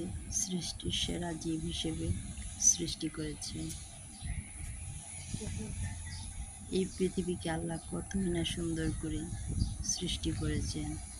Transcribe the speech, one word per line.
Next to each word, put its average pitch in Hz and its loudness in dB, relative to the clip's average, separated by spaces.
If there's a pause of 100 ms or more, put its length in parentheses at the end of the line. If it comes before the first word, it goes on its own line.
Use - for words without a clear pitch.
(300)
সৃষ্টির - 0
সেরা 170 2
জীব 160 0
হিসেবে 165 0 (540)
সৃষ্টি - 6
করেছেন। 156 -2 (3000)
এই 185 4
পৃথিবীকে 180 2
আল্লাহ 165 0 (120)
কতই 180 2
না 170 4
সুন্দর 165 2 (140)
করে 156 0 (640)
সৃষ্টি - 2
করেছেন, 151 2 (320)